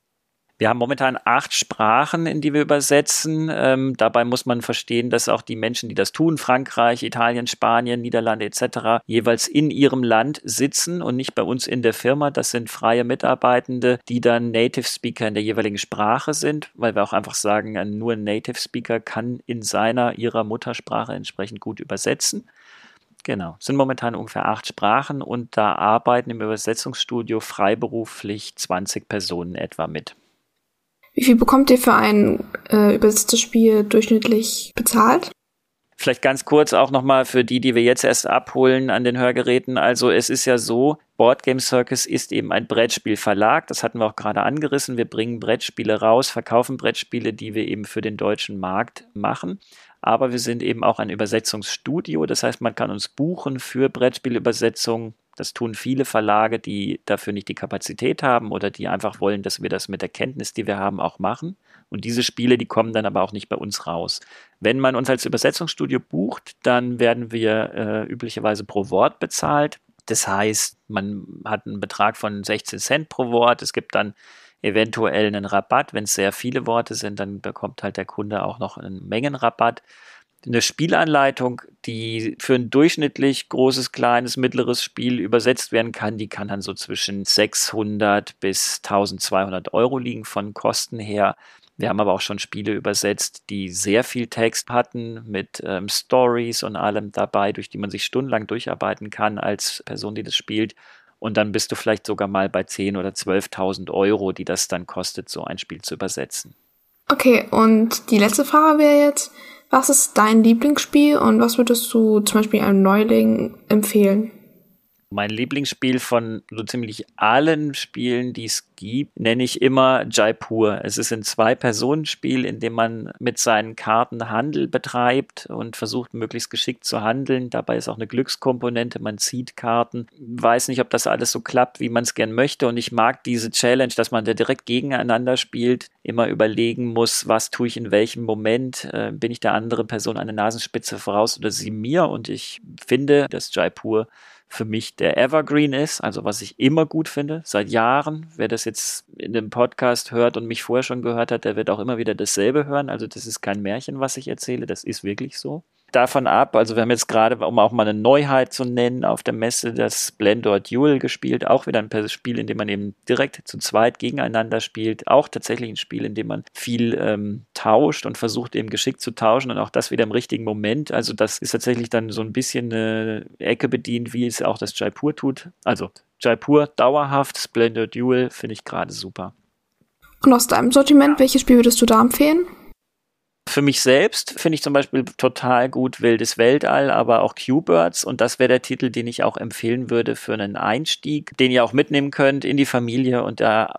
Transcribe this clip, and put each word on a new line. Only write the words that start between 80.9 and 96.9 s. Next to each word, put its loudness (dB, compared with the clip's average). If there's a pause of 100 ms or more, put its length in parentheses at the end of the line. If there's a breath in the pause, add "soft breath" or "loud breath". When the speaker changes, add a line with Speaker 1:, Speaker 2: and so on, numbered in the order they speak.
Speaker 1:
die -6
für 2
ein 2
durchschnittlich 2
großes, 2
kleines, 0
mittleres -2
Spiel -4
übersetzt 0
werden 0
kann, -6
die -8
kann -10
dann -6
so -8
zwischen -8
sechshundert 0
bis -2
tausendzweihundert -2
Euro 2
liegen -8
von -8
Kosten -4
her. -2 (400 soft breath)
Wir -4
haben -2
aber 2
auch -2
schon -6
Spiele -8
übersetzt, -4
die -6
sehr 0
viel -6
Text -2
hatten, -4
mit, -8
ähm, -6
Stories 0
und -8
allem -2